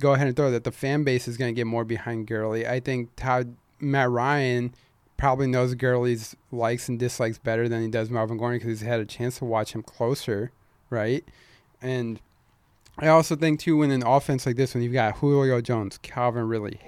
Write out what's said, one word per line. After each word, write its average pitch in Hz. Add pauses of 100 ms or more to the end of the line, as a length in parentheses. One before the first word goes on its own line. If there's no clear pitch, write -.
go 139
ahead 139
and 127
throw 143
that 117
the 120
fan 143
base 127
is 117
gonna 123
get 117
more 113
behind 113
Gurley. 110
I 127
think 127
Todd, 127 (260)
Matt 139
Ryan 123 (420)
probably 135
knows 127
Gurley's 123 (160)
likes 117
and 120
dislikes 120
better 117
than 113
he 113
does 113
Melvin 113
Gordon 120
'cause 113
he's 110
had 117
a 107
chance 123
to 135
watch 113
him 110
closer, 120 (400)
right? 117 (560)
And 123 (800)
I 151
also 160
think, 156
too, 160
when 147
an 127
offense 131
like 123
this, 131
when 123
you've 120
got 113
Julio 139
Jones, 113
Calvin 120
Ridley, 107